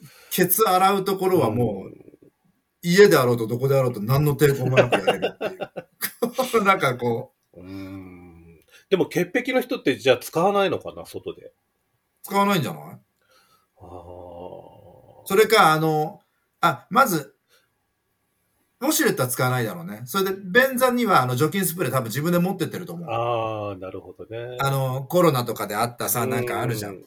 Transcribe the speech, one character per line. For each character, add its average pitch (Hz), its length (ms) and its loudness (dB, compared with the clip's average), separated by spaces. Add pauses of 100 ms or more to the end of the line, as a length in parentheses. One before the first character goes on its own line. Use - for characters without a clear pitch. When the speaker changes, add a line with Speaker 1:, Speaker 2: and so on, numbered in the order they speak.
(320)
Speaker 1:
ケ 175 160 2
ツ 196 200 2
洗 190 260 4
う 185 120 -2
と 190 120 0
こ 185 120 0
ろ 180 100 4
は 120 120 2
も 110 320 -2
う、 - 40 -16
Speaker 2:
う - 20 -16
ん。 - 160 -20 (760)
Speaker 1:
家 185 260 8
で 160 100 6
あ 127 80 4
ろ 120 80 2
う 117 40 2
と 113 80 -4
ど 120 140 -4
こ 135 80 0
で 135 100 2
あ 135 40 4
ろ 127 80 0
う 120 40 -4
と 104 80 -8
何 131 240 2
の 143 100 2
抵 139 220 4
抗 127 100 -4
も 127 100 2
な 196 120 2
く - 40 0
や 202 60 0 (140)
れ 190 60 -6
る 226 140 -4
っ - 40 -20
て - 80 -8
い 190 40 -6 (1080)
う。 202 40 2
<laughs> - 20 -2
な 202 100 4
ん - 40 -4
か 131 180 -2
こ 120 360 -4 (200)
う。 87 60 -20
Speaker 2:
う 90 40 -20
ー 92 40 -18
ん。 90 920 -18 (300)
で 196 80 4
も 160 100 2
潔 180 360 -2
癖 262 100 -4
の 254 80 2
人 247 160 -6
っ - 60 -14
て 127 140 2
じ 131 120 0
ゃ 127 40 6
あ 120 40 4
使 - 240 -4
わ 196 120 2
な 196 120 2
い 180 40 -2
の 120 100 -4
か - 140 -14
な、 82 120 -16
外 - 300 -12
で。 - 160 -20 (720)
Speaker 1:
使 196 140 -8
わ 202 80 4
な 202 100 2
い 175 40 2
ん 135 40 -2
じ 98 60 -6
ゃ 82 40 -8
な 76 60 -12
い？ 73 40 -16 (960)
Speaker 2:
あ - 40 -20
ー。 90 1400 -18
Speaker 1:
そ 190 100 -2
れ 220 120 6
か、 180 260 6
あ 160 60 2
の、 160 420 -2 (400)
あ、 156 280 0
ま 254 160 4
ず、 170 300 -4 (1400)
ウ 254 80 -2
ォ 311 40 2
シ 302 120 0
ュ - 20 2
レ 208 60 4
ッ - 40 -6
ト 135 60 -2
は 127 60 0
使 131 160 -2
わ 127 80 0
な 127 100 -2
い 113 40 -2
だ 95 100 -6
ろ 85 80 -12
う - 20 -14
ね。 104 200 -14
そ - 140 -6
れ 190 40 0
で、 196 80 -2
便 214 460 2
座 254 120 4
に 240 160 0
は、 175 160 4
あ 127 60 0
の、 123 80 -2
除 147 140 2
菌 196 160 -2
ス 160 100 -4
プ 180 80 -2
レ 131 60 0
ー - 20 -2
多 127 100 0
分 117 40 -8
自 113 160 -6
分 175 100 0
で 175 80 4
持 185 140 0
っ 180 40 -6
て 208 80 -2
っ - 20 -4
て 202 120 -10
る 175 80 -10
と - 60 -12
思 170 120 -12
う。 - 20 -12
Speaker 2:
あ 113 680 -4
ー、 - 20 -18
な 92 120 -12
る 92 80 -12
ほ 92 140 -18
ど 90 120 -18
ね。 120 340 -12
Speaker 1:
あ 139 120 -2
の、 135 320 -4
コ 175 180 0
ロ 165 100 6
ナ 120 140 -2
と 110 80 -6
か 104 140 -6
で 104 80 -8
あ 110 80 0
っ 120 140 -4
た 117 120 -6
さ、 120 160 -2
な 131 140 -2
ん 123 60 -4
か 113 160 -6
あ 123 40 -2
る 123 100 -2
じ 104 100 -8
ゃ 101 40 -10
ん。 98 40 -12
Speaker 2:
う - 20 -14
ん、 - 120 -20